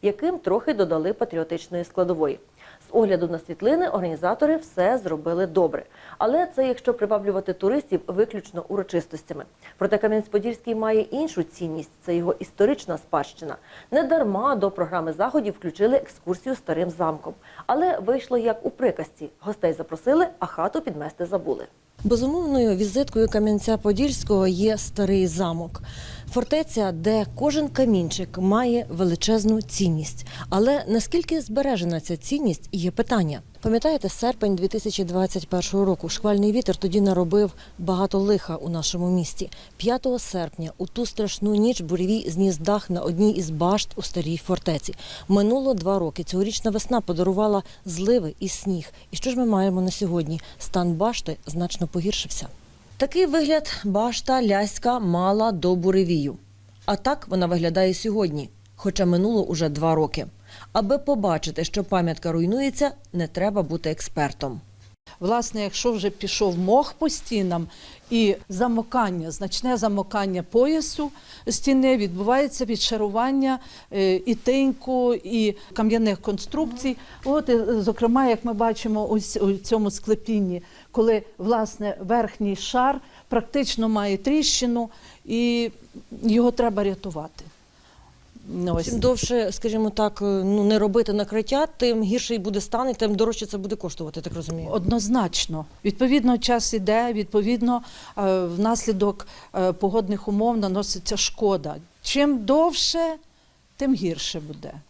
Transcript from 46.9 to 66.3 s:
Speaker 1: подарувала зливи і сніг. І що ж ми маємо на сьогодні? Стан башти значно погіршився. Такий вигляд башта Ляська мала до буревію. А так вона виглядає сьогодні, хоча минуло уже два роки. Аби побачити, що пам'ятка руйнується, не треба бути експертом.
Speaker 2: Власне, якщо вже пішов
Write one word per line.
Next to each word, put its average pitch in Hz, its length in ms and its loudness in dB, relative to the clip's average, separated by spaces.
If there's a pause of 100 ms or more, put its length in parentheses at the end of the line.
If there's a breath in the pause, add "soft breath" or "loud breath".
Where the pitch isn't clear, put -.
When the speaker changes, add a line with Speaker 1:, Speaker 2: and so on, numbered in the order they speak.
Speaker 1:
подарувала 190 600 2 (220 loud breath)
зливи 185 560 0
і 190 80 -4
сніг. 180 440 -6 (180 loud breath)
І - 60 -10
що - 140 -4
ж 240 60 -2
ми 254 100 0
маємо 190 340 2
на 185 100 0
сьогодні? 165 500 -2 (180 loud breath)
Стан 175 340 0
башти 170 440 -2 (100)
значно 170 400 -4
погіршився. - 600 -4 (500)
Такий 349 300 2
вигляд 302 580 0
башта 233 580 0
Ляська 208 560 0
мала 196 540 2
до 180 220 2
буревію. 175 600 2 (500)
А 202 100 0
так 285 320 -4
вона 185 180 0
виглядає 175 480 2
сьогодні, 180 560 -2 (260)
хоча 196 300 0
минуло 190 360 4
уже 160 260 0
два 156 260 2
роки. 151 320 0 (460 loud breath)
Аби 220 260 2
побачити, 196 680 0
що 202 200 -2
пам'ятка 170 480 0
руйнується, 254 580 0 (220)
не 170 160 -2
треба 202 340 0
бути 156 280 -4
експертом. 147 680 -4 (600 loud breath)
Speaker 2:
Власне, 226 420 -2
якщо 208 300 -2
вже 202 180 -2
пішов 196 480 -2